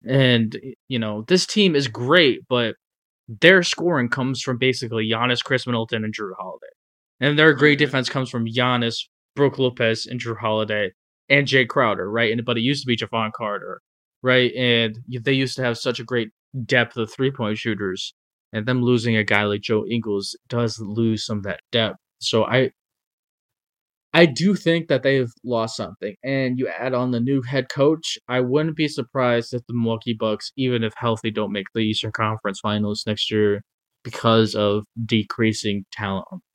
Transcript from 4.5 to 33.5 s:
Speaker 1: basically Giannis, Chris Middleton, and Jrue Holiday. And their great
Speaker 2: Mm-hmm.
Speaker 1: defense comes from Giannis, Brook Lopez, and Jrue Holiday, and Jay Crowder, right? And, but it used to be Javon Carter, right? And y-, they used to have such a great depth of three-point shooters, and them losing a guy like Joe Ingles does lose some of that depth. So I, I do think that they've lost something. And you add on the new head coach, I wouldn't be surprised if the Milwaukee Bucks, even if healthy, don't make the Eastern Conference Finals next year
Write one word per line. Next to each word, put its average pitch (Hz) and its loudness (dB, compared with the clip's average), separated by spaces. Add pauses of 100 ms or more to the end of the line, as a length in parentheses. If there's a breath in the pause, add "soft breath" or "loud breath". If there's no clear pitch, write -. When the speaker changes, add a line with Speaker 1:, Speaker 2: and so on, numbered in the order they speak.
Speaker 1:
basically 117 -2
Giannis, 120 0
Chris 131 -2
Middleton, 113 -4
and 107 -8
Jrue 98 -10
Holiday. 92 -14 (540)
And 147 2
their 156 8
great 143 6
Speaker 2:
Mm-hmm. 147 4
Speaker 1:
defense 131 -2
comes 131 -4
from 113 -4
Giannis, 120 -2 (260)
Brook 139 0
Lopez, 123 -2
and 123 -8
Jrue 117 -8
Holiday, 107 -2 (360)
and 139 4
Jay 135 4
Crowder, 104 0
right? 113 0
And, 117 -2
but 120 -2
it 117 -2
used 135 -2
to - -6
be 120 0
Javon 110 -4
Carter, 98 -8 (420)
right? 127 4
And 117 2
y-, 127 -8
they 110 0
used 135 0
to 135 -4
have 117 0
such 123 -4
a 120 -10
great 113 -2 (360)
depth 120 2
of 110 -4
three-point 131 -2
shooters, 98 -4 (380)
and 110 -4
them 127 0
losing 120 2
a 107 2
guy 104 2
like 104 0
Joe 110 0
Ingles 110 -4 (100)
does 117 -2
lose 110 0
some 107 -4
of 98 -6
that 95 -6 (140)
depth. 110 0 (220)
So 110 2
I, 127 2 (1400)
I 170 8
do 156 2
think 165 0
that 135 0
they've 135 2 (100)
lost 113 -2
something. 98 -8
And 131 -2
you 127 -2
add 113 -4
on 127 0
the 120 0
new 131 0
head 127 -2
coach, 156 0 (120)
I 127 0
wouldn't 151 0
be 156 0
surprised 123 -2
if 123 -6
the 120 -10
Milwaukee 113 -2
Bucks, 110 -4
even 123 0
if 107 -2
healthy, 113 -2
don't 107 -2
make 101 -4
the 113 0
Eastern 107 -2
Conference 110 -2
Finals 104 -2
next 107 -4
year 104 2 (420)